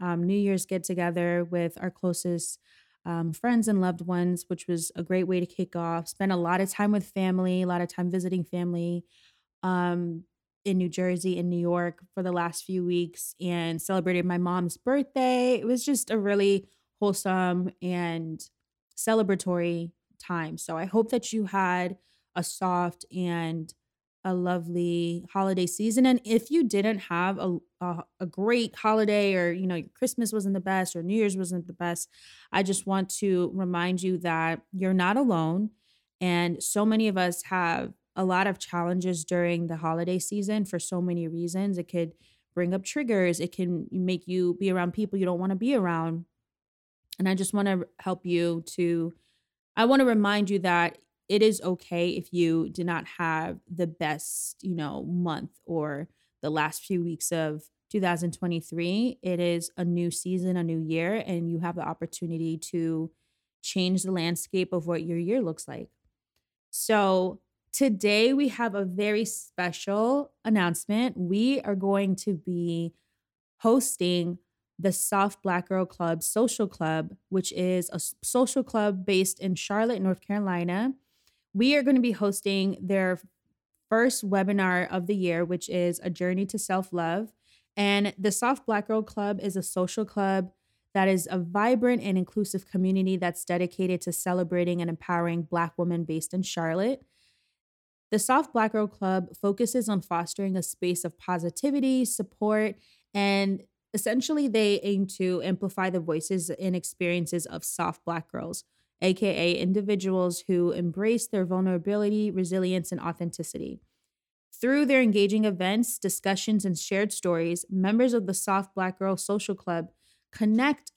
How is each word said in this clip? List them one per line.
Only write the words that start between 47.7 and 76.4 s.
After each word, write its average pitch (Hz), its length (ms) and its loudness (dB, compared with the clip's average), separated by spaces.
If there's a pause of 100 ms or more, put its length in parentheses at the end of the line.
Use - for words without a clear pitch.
help 185 260 -4
you 170 440 0
to, 170 460 -2 (600)
I 226 80 4
wanna 269 200 6
remind 208 440 4
you 196 120 2
that 170 380 2 (300)
it 202 120 4
is 220 220 4
okay 175 480 0
if 175 200 -6
you 165 380 2
did 175 160 -6
not 165 220 -2 (100)
have 165 420 -2 (140)
the 175 140 -2
best, - 760 -6
you 185 140 -4
know, 143 300 -4
month 175 480 -2 (120)
or 151 440 -4 (340)
the 151 80 -4
last 156 320 -2
few 180 200 -2
weeks 170 300 -6
of 156 300 -2 (260)
two 208 120 -2
thousand 175 320 0
twenty-three. 175 880 -2
It 180 180 -2
is 170 380 0
a 185 60 -2
new 175 260 0
season, 180 480 -2
a 170 60 0
new 165 160 -2
year, 165 440 -2
and 170 240 -2
you 170 120 -2
have 170 160 -4
the 156 120 -6
opportunity 165 720 -6
to 165 540 -4 (500)
change 185 400 0
the 185 80 -4
landscape 180 640 -2
of 165 120 -2
what 165 180 -2
your 170 120 -4
year 185 240 0
looks 165 260 -4
like. 135 220 -12 (800)
So 190 720 2 (320)
today 214 640 4
we 277 140 2
have 233 260 -2
a 202 100 0
very 208 400 0
special 220 1080 -2 (120)
announcement. 214 720 2
We 208 460 2
are 202 140 -2
going 196 400 2
to 202 180 -2
be 170 580 -2 (680)
hosting 175 800 2 (400)
the 185 140 2
Soft 196 500 0
Black 180 260 -2
Girl 185 180 0
Club 165 360 -2
Social 226 440 0